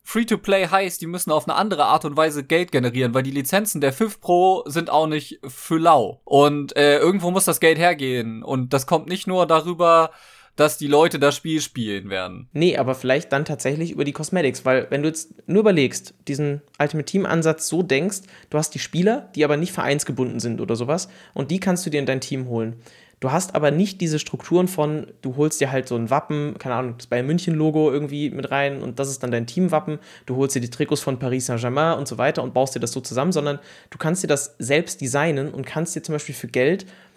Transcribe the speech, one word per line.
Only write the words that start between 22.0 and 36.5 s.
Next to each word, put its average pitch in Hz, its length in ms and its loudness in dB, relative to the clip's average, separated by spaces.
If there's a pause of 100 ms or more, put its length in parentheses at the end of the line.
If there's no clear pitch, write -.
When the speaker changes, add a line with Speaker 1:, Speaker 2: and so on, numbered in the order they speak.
Speaker 2:
dein 131 160 -2
Team 131 280 -6
holen. 113 260 -4 (440)
Du 131 120 -2
hast 180 240 -2
aber 147 160 2
nicht 190 280 0
diese 156 200 0
Strukturen 180 480 0
von, 151 400 -2 (160)
du 127 140 -6
holst 151 220 0
dir 131 120 0
halt 131 160 -2
so 123 80 -4
ein 117 160 -2
Wappen, 147 480 -2
keine 127 160 -6
Ahnung, 123 240 -4
das - 80 -20
Bayern 123 180 -2
München-Logo 156 640 2
irgendwie 147 380 -2
mit 135 220 -8
rein 139 320 -2
und 120 160 -6
das 135 100 -4
ist 135 140 -8
dann 123 80 -4
dein 117 160 -2
Teamwappen, 156 500 0 (300)
du 127 80 -4
holst 135 180 0
dir 139 60 0
die 120 100 -4
Trikots 143 320 -2
von 131 160 -4
Paris 127 300 -4
Saint-Germain 127 500 0
und 139 100 -6
so 110 120 -6
weiter 139 240 0
und 127 100 -6
baust 131 220 0
dir 123 40 -6
das 120 120 -4
so 131 100 -6
zusammen, 135 300 -2
sondern 147 260 -2 (320)
du - 80 -16
kannst 170 240 -2
dir 165 60 -4
das - 320 -2
selbst 147 420 -2
designen 143 500 -2
und 131 140 -10
kannst - 300 -6
dir 160 80 -8
zum 160 100 -6
Beispiel 147 220 -8
für - 120 -10
Geld 147 380 0 (320)